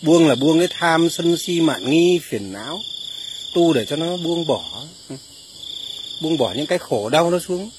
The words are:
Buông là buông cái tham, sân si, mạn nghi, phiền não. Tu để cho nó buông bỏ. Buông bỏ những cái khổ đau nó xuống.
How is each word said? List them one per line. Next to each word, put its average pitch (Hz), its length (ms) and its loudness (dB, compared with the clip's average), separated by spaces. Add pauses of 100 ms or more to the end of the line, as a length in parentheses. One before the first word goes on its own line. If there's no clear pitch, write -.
Buông 165 260 6
là 131 80 6
buông 151 240 4
cái 175 120 4
tham, 165 380 2
sân 170 280 0
si, 170 240 -2
mạn 127 280 0
nghi, 170 340 4
phiền 101 280 -8
não. 127 300 -10 (720)
Tu 170 200 4
để 113 120 2
cho 147 100 -4
nó 170 220 -4
buông 170 300 -2
bỏ. 120 160 0 (1600)
Buông 160 160 0
bỏ 110 160 0
những 139 120 -4
cái 180 120 -2
khổ 110 320 -4
đau 165 220 2
nó 180 80 0
xuống. 185 400 -8